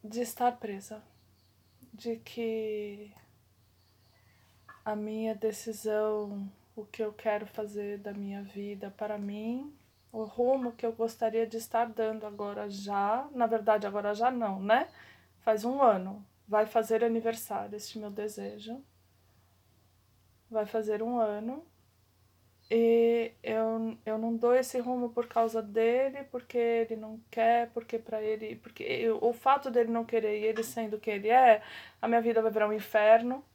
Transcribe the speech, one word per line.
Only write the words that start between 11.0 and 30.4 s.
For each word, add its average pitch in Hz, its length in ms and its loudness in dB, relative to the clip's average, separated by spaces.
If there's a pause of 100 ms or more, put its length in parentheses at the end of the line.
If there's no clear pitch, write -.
de 220 100 -10
estar 226 300 0
dando 220 400 -4
agora 208 420 -8
já, 202 640 -2
na 247 140 2
verdade 214 400 2
agora 202 280 -2
já 233 160 2
não, 214 300 -2
né? 226 280 4 (520)
Faz 214 240 0
um 262 180 0
ano, 202 440 4 (220)
vai 214 180 4
fazer 220 380 2
aniversário 226 720 -2
este 208 220 -12
meu 214 120 -10
desejo, 208 720 -10 (1700)
vai 214 160 -2
fazer 214 360 -2
um 240 160 -2
ano, 226 460 -2 (1080)
e 233 600 4 (100)
eu, 226 640 -2
eu 220 140 -4
não 226 180 -2
dou 240 180 4
esse 254 260 2
rumo 247 300 -4
por 233 180 -2
causa 226 340 0
dele, 240 640 0
porque 247 340 -8
ele 226 380 0
não 220 240 -12 (100)
quer, 233 420 2
porque 226 260 -6
pra 220 240 -6
ele, 214 340 -4
porque - 260 -16
eu, - 400 0
o 233 100 4
fato 269 380 2
dele 233 200 2
não 233 140 0
querer 214 360 -2